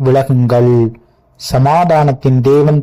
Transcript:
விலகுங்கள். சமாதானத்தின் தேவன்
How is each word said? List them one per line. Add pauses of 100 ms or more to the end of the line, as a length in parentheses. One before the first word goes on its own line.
விலகுங்கள். (680)
சமாதானத்தின்
தேவன்